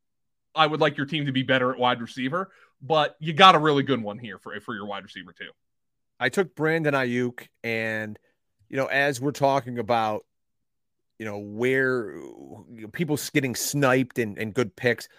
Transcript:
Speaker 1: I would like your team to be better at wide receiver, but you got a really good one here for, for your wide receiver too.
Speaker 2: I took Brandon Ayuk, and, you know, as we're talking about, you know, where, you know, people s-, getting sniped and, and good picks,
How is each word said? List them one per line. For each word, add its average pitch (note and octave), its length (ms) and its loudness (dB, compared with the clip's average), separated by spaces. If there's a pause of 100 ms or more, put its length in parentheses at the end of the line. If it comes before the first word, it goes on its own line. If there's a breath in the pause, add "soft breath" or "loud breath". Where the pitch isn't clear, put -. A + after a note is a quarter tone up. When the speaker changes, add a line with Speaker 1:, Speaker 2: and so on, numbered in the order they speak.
(540)
Speaker 1:
I D#3 120 4
would D3+ 140 -2
like D3 160 2
your C#3+ 100 -2
team D3 200 -2
to C3+ 60 -2
be C3 100 0
better B2+ 300 2
at A#2+ 60 -8
wide B2 220 2
receiver, C3 520 -6 (280 soft breath)
but D3+ 380 0
you D#3+ 140 -6
got F#3 240 10
a - 20 2
really D3 240 4
good B2+ 180 0
one G#2 180 -8
here G#2 200 -12
for, G#2+ 220 -12
for A#2+ 140 -10
your G2+ 120 -8
wide G2 160 -8
receiver F2+ 300 -16
too. - 180 -16 (680)
Speaker 2:
I C3 80 0
took F#3 260 0
Brandon D#3 400 2
Ayuk, B2 540 -2 (160)
and, A2 540 -4 (500)
you - 80 -10
know, C3+ 100 0
as C#3 340 0
we're C#3+ 120 -2
talking B2+ 480 0
about, A2 440 0 (920)
you A2 80 -10
know, G#2 120 -8
where, A#2+ 760 0
you C#2 680 -18
know, G#2 60 -16
people D3+ 260 -4
s-, - 160 -6
getting C3+ 260 -2
sniped C3 640 2
and, G#2 180 -4
and G#2+ 160 -6
good A#2+ 220 -2
picks, A#2+ 320 -2 (100 soft breath)